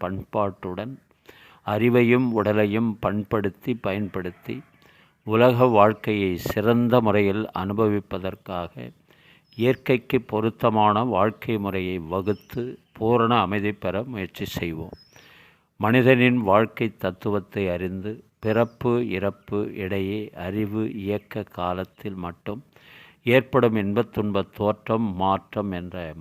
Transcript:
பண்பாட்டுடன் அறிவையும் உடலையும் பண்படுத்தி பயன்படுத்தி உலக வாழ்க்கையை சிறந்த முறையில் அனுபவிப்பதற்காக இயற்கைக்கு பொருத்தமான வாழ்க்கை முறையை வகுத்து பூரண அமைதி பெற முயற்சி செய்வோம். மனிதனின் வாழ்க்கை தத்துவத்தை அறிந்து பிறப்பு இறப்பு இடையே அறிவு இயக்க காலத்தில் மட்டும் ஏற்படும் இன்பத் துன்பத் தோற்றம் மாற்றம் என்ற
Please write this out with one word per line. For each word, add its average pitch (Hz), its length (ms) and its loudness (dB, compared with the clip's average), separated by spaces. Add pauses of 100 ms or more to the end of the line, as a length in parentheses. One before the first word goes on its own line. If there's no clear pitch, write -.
பண்பாட்டுடன் 98 960 -6 (680)
அறிவையும் 120 640 4
உடலையும் 107 680 2
பண்படுத்தி 104 760 -2
பயன்படுத்தி 101 840 -8 (640)
உலக 120 420 6
வாழ்க்கையை 104 680 4 (140)
சிறந்த 120 500 4
முறையில் 104 500 2 (120)
அனுபவிப்பதற்காக 95 1300 -4 (640)
இயற்கைக்கு 127 640 0
பொருத்தமான 110 840 2
வாழ்க்கை 110 520 0
முறையை 92 400 -4 (140)
வகுத்து 104 680 -6 (140)
பூரண 117 480 2
அமைதி 101 320 0
பெற 98 320 -6
முயற்சி 104 420 -8
செய்வோம். 82 500 -8 (840)
மனிதனின் 123 640 4
வாழ்க்கை 107 560 2
தத்துவத்தை 98 720 -4
அறிந்து 92 560 -6 (160)
பிறப்பு 117 760 0
இறப்பு 98 580 -4
இடையே 98 580 -6 (120)
அறிவு 107 580 -4
இயக்க 104 400 -6 (160)
காலத்தில் 90 680 -6
மட்டும் 104 380 -10 (640)
ஏற்படும் 120 560 4
இன்பத் 101 320 -2
துன்பத் 101 400 -2
தோற்றம் 107 680 -2
மாற்றம் 98 520 -2
என்ற 87 480 -10